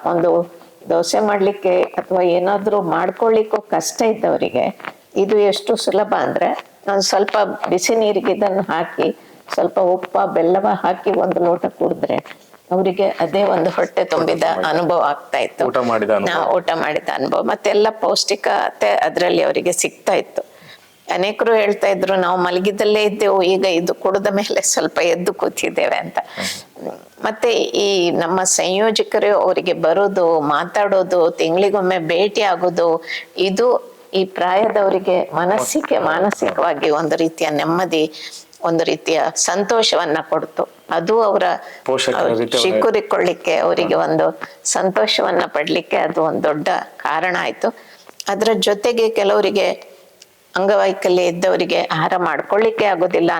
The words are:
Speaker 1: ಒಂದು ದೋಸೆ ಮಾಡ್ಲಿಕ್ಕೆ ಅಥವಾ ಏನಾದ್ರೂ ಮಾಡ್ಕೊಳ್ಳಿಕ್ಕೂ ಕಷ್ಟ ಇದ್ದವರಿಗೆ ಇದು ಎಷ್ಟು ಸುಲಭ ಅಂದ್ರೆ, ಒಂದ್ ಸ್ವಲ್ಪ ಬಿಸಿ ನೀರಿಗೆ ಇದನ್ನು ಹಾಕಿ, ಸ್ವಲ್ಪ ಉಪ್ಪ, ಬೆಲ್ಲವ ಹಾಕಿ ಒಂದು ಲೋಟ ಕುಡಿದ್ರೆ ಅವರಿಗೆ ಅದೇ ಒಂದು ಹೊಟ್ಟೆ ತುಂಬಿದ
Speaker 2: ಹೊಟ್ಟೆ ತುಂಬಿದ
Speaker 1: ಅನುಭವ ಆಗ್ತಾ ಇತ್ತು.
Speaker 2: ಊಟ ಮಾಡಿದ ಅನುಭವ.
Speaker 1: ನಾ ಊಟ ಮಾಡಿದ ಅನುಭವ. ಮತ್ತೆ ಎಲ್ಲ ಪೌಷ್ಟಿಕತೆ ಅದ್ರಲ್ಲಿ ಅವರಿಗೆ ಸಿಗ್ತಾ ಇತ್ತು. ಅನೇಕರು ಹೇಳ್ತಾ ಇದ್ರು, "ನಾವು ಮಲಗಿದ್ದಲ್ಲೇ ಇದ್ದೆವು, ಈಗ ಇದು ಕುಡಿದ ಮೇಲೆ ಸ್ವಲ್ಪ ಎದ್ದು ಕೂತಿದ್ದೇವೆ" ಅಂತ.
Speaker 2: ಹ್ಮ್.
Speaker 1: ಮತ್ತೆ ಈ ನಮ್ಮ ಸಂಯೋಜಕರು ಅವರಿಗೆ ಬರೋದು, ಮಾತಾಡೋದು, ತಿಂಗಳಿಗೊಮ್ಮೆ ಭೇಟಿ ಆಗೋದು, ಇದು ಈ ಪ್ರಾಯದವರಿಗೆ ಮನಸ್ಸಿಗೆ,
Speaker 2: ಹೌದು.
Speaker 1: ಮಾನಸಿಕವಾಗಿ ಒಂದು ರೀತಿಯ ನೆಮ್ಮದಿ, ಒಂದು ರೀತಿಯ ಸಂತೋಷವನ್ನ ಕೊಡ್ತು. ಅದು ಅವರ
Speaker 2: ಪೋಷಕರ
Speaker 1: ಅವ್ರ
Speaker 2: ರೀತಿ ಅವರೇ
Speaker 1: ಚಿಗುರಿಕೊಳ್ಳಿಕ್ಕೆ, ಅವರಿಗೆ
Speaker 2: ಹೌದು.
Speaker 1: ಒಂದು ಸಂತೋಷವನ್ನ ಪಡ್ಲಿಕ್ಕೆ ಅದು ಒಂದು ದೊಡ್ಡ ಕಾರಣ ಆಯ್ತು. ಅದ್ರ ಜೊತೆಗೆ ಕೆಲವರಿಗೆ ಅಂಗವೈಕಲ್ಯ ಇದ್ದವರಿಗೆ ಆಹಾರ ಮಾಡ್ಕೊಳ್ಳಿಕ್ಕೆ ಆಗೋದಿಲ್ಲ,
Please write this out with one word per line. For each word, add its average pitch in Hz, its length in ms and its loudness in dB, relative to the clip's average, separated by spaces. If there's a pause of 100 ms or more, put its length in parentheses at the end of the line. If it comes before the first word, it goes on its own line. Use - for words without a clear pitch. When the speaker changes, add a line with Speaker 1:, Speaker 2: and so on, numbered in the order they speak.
Speaker 1:
ಒಂದು 170 560 0 (280)
ದೋಸೆ 170 300 0
ಮಾಡ್ಲಿಕ್ಕೆ 202 640 0
ಅಥವಾ - 400 -2
ಏನಾದ್ರೂ 196 600 2
ಮಾಡ್ಕೊಳ್ಳಿಕ್ಕೂ 220 800 0
ಕಷ್ಟ - 400 -4
ಇದ್ದವರಿಗೆ 180 800 0 (360)
ಇದು 208 220 2
ಎಷ್ಟು 208 380 2
ಸುಲಭ 202 420 0
ಅಂದ್ರೆ, - 480 -2 (220)
ಒಂದ್ 196 140 0
ಸ್ವಲ್ಪ 202 360 0 (320)
ಬಿಸಿ 185 260 0
ನೀರಿಗೆ 208 360 0
ಇದನ್ನು 196 300 0
ಹಾಕಿ, - 560 -4 (360)
ಸ್ವಲ್ಪ - 260 0
ಉಪ್ಪ, 185 380 0
ಬೆಲ್ಲವ 190 540 2
ಹಾಕಿ 190 400 -2
ಒಂದು 180 340 0
ಲೋಟ 175 200 0
ಕುಡಿದ್ರೆ - 840 -4 (240)
ಅವರಿಗೆ 185 380 2
ಅದೇ 170 340 0
ಒಂದು 185 260 2
ಹೊಟ್ಟೆ 180 340 -2
ತುಂಬಿದ 165 400 -2
Speaker 2:
ಹೊಟ್ಟೆ 165 100 0
ತುಂಬಿದ 165 140 -2
Speaker 1:
ಅನುಭವ 160 340 0
ಆಗ್ತಾ 143 360 -2
ಇತ್ತು. - 280 -2
Speaker 2:
ಊಟ 127 120 -2
ಮಾಡಿದ 113 320 0
ಅನುಭವ. 101 240 2
Speaker 1:
ನಾ 160 180 0
ಊಟ 175 240 0
ಮಾಡಿದ 151 380 -2
ಅನುಭವ. 160 300 -2
ಮತ್ತೆ 208 260 -2
ಎಲ್ಲ 208 200 4
ಪೌಷ್ಟಿಕತೆ 202 1000 -2
ಅದ್ರಲ್ಲಿ 175 540 0
ಅವರಿಗೆ 151 280 0
ಸಿಗ್ತಾ - 420 -2
ಇತ್ತು. - 280 -2 (720)
ಅನೇಕರು 214 400 0
ಹೇಳ್ತಾ 208 340 2
ಇದ್ರು, 190 280 0
"ನಾವು 180 220 0
ಮಲಗಿದ್ದಲ್ಲೇ 202 640 0
ಇದ್ದೆವು, 202 400 2
ಈಗ 190 220 2
ಇದು 175 280 0
ಕುಡಿದ 196 340 0
ಮೇಲೆ 202 340 0
ಸ್ವಲ್ಪ - 380 -2
ಎದ್ದು 175 340 0
ಕೂತಿದ್ದೇವೆ" - 600 -4
ಅಂತ. 170 240 -6
Speaker 2:
ಹ್ಮ್. - 1040 -10
Speaker 1:
ಮತ್ತೆ 220 280 0
ಈ 190 580 0
ನಮ್ಮ 170 320 0
ಸಂಯೋಜಕರು 202 1000 2
ಅವರಿಗೆ 180 320 0
ಬರೋದು, 170 640 2
ಮಾತಾಡೋದು, 175 920 2
ತಿಂಗಳಿಗೊಮ್ಮೆ 185 680 2
ಭೇಟಿ 175 420 0
ಆಗೋದು, 170 600 0 (340)
ಇದು 202 600 0 (160)
ಈ 190 120 2
ಪ್ರಾಯದವರಿಗೆ 190 1120 0
ಮನಸ್ಸಿಗೆ, 220 600 0
Speaker 2:
ಹೌದು. 180 100 0
Speaker 1:
ಮಾನಸಿಕವಾಗಿ 165 840 0
ಒಂದು 156 260 0
ರೀತಿಯ 165 340 -2
ನೆಮ್ಮದಿ, 160 600 0 (520)
ಒಂದು 165 200 2
ರೀತಿಯ 156 380 -2 (140)
ಸಂತೋಷವನ್ನ 190 840 0 (120)
ಕೊಡ್ತು. - 380 -4 (220)
ಅದು 180 320 0
ಅವರ 202 220 2 (420)
Speaker 2:
ಪೋಷಕರ 131 320 0
Speaker 1:
ಅವ್ರ 160 160 0
Speaker 2:
ರೀತಿ 117 240 -2
ಅವರೇ 120 140 2
Speaker 1:
ಚಿಗುರಿಕೊಳ್ಳಿಕ್ಕೆ, 180 840 0
ಅವರಿಗೆ 170 400 0
Speaker 2:
ಹೌದು. 160 160 0
Speaker 1:
ಒಂದು 160 280 0 (240)
ಸಂತೋಷವನ್ನ 190 840 0
ಪಡ್ಲಿಕ್ಕೆ 170 500 -2
ಅದು 165 260 0
ಒಂದು 156 200 -2
ದೊಡ್ಡ 151 240 0 (300)
ಕಾರಣ 165 420 -2
ಆಯ್ತು. 175 360 -4 (520)
ಅದ್ರ 202 260 0
ಜೊತೆಗೆ 214 560 0
ಕೆಲವರಿಗೆ 202 880 0 (580)
ಅಂಗವೈಕಲ್ಯ 190 720 2
ಇದ್ದವರಿಗೆ 175 540 0
ಆಹಾರ 170 360 -2
ಮಾಡ್ಕೊಳ್ಳಿಕ್ಕೆ 202 680 0
ಆಗೋದಿಲ್ಲ, 175 540 2